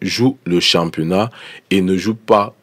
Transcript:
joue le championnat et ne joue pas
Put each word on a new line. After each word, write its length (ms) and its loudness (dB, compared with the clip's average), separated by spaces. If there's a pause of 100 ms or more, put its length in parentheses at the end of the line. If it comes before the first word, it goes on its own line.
joue 440 0
le 160 0
championnat 680 0 (400)
et 120 2
ne 160 0
joue 180 -2
pas 480 0